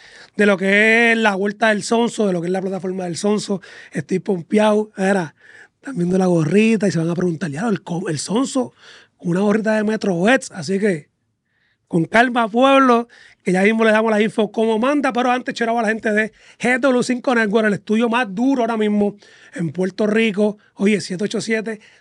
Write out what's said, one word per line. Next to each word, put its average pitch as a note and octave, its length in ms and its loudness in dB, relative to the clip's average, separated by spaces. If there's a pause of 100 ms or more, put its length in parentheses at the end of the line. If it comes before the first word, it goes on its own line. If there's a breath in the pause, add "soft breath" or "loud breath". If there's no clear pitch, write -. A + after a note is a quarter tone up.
(360 loud breath)
de G#3 100 4
lo G3+ 100 4
que A3 540 2
es A3+ 80 2
la G#3+ 160 2
Vuelta G#3 360 0
del G#3 120 -2
Sonso, A3+ 460 0
de F#3 40 0
lo F3 80 -2
que E3 60 -6
es F3+ 60 -4
la F#3+ 80 -2
plataforma F#3 460 -6
del E3+ 100 -6
Sonso. G3+ 440 -2 (300 loud breath)
Estoy F#3 300 -4
pompeado. G#3+ 760 0
Mira, F#3+ 380 -2 (400 loud breath)
están C4+ 220 -14
viendo F3 200 0
la F#3+ 100 2
gorrita F#3 600 2
y F3+ 60 0
se E3 80 -2
van E3 100 -2
a E3+ 60 -4
preguntar, F3 340 -4
"Ya, D#3+ 160 -6
el G#3 160 -2
co-, E3+ 260 -6
el D3+ 120 -4
Sonso B3 520 -4 (440 loud breath)
con F3 140 -6
una F3 100 0
gorrita G#3+ 340 0
de G#3+ 80 0
Metro G#3 400 -2
Bets". C4 300 0
Así F#3 260 -6
que, F#3 300 -2 (800)
con E3 160 0
calma, A#3+ 420 2
pueblo, B3 640 4 (340 loud breath)
que - 80 -2
ya F#3 120 2
mismo A3 200 2
le A3 100 4
damos A3 180 2
la G#3 100 2
info G#3+ 320 0
como A3+ 260 0
manda, C4+ 320 0
pero B3 200 0
antes, B3 240 -2
choraba A#3 260 -2
a - 40 -2
la G#3 40 0
gente A3 240 -2
de G#3+ 200 0 (260 soft breath)
G B3 200 0
W B3 240 2
cinco B3+ 320 -2
Network, A3 320 2
el G#3 60 2
estudio A3 380 0
más A#3+ 180 0
duro B3 320 0
ahora A3+ 160 -2
mismo G#3 400 0 (380 loud breath)
en E3+ 160 -4
Puerto F#3 360 -2
Rico. G#3 520 0 (160 soft breath)
Oye, G3+ 260 2
siete F#3 240 -6
ocho G3+ 160 -4
siete, A3 400 -4 (200 soft breath)